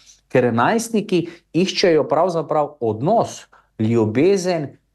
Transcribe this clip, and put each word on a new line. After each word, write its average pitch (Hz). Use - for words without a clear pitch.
Ker 151
najstniki 190
iščejo 170
pravzaprav 151
odnos, 120
ljubezen 139